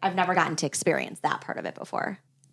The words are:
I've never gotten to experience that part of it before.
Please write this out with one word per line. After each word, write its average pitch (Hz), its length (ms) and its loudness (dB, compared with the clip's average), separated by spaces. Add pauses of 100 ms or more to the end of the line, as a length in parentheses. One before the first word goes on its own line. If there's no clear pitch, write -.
I've 196 100 2
never 180 220 2
gotten 160 220 2
to - 80 0
experience - 560 0
that - 180 0
part - 180 -8
of 85 60 -6
it - 120 -6
before. - 440 -6 (340)